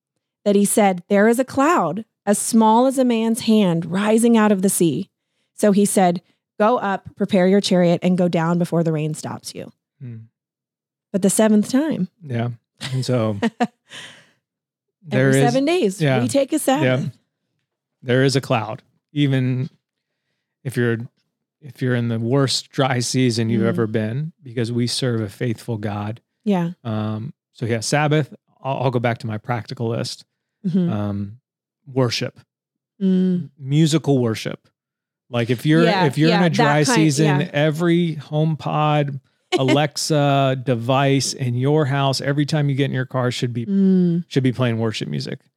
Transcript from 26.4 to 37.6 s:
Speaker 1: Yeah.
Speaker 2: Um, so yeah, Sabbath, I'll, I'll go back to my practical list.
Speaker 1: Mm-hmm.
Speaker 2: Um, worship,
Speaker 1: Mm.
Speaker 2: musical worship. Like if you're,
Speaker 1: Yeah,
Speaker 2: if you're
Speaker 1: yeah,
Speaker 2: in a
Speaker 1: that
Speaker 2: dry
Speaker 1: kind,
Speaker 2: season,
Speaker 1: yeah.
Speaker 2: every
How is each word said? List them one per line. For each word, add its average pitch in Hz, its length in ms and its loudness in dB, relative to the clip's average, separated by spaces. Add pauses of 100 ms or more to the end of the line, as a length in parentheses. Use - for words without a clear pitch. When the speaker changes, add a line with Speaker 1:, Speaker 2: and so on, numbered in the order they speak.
Speaker 1:
Yeah. 180 280 -2 (120)
Speaker 2:
Um, 107 500 -6 (200)
so - 120 -8
yeah, 113 140 -2
Sabbath, 147 540 0 (280)
I'll, 131 220 -6
I'll 131 80 0
go 127 80 -2
back 117 200 -2
to - 80 -10
my 110 120 -8
practical 120 500 -6
list. - 340 -8 (420)
Speaker 1:
Mm-hmm. 175 260 0
Speaker 2:
Um, 104 480 -6 (480)
worship, 123 520 -2 (640)
Speaker 1:
Mm. 185 480 0 (100)
Speaker 2:
musical 143 600 2
worship. - 480 -4 (640)
Like 117 200 -2
if 120 160 -2
you're, 156 180 4
Speaker 1:
Yeah, 185 220 2
Speaker 2:
if 139 120 -2
you're 156 120 4
Speaker 1:
yeah, 165 80 4
Speaker 2:
in 185 60 4
a 175 60 4
Speaker 1:
that 151 60 0
Speaker 2:
dry 151 280 2
Speaker 1:
kind, 143 120 2
Speaker 2:
season, 151 460 2
Speaker 1:
yeah. - 100 -6
Speaker 2:
every 160 640 0